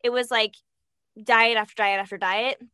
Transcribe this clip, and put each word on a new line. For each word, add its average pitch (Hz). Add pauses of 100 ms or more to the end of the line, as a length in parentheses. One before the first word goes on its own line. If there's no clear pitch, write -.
it 240
was, 247
like, 220 (680)
diet 226
after 214
diet 196
after 196
diet 208 (120)